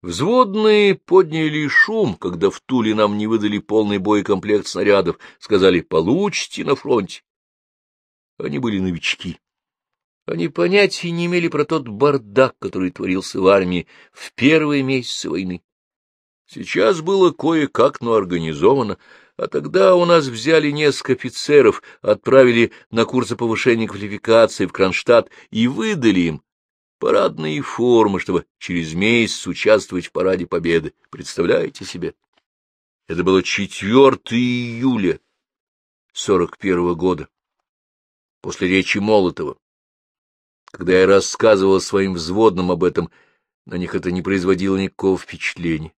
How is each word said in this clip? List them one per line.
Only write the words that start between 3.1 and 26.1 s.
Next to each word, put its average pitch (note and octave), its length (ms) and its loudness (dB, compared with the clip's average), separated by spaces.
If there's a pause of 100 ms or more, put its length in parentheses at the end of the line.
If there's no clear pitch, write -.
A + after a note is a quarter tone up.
не G#2+ 80 -4
выдали G#2 320 -2
полный G#2 400 0
боекомплект G2+ 720 0
снарядов, G2 500 2 (220)
сказали: F#2 400 2
"Получите F#2+ 840 -2
на B2 120 0
фронте". A#2 480 -4 (1120)
Они C#3+ 220 -8
были G#2+ 180 -4
новички. F#2 640 -6 (840)
Они E3 220 -6
понятия F3 640 0
не E3+ 160 -4
имели F3 220 -2
про D3 160 -2
тот C#3+ 240 -6
бардак, B2 720 0
который F#2 320 -4
творился F#2+ 480 -6
в F#2 80 4
армии F2+ 400 2 (240)
в - 220 -20
первые D3 500 2
месяцы C3 440 -6
войны. F2+ 360 -6 (840)
Сейчас - 540 -2
было F3+ 320 2
кое-как, D3 680 0
но A#2 120 -2
организовано, F#2 840 0 (380)
а - 120 -6
тогда F3+ 480 2
у F3 80 2
нас E3 240 2
взяли D3 420 0
несколько D3 440 0
офицеров, B2+ 680 2 (180)
отправили A#2 680 4 (220)
на A2+ 140 0
курсы A#2+ 280 -4
повышения A2+ 540 -2
квалификации G#2 800 0
в - 60 -8
Кронштадт F#2+ 580 2 (200)
и A2 160 0
выдали C#3+ 540 0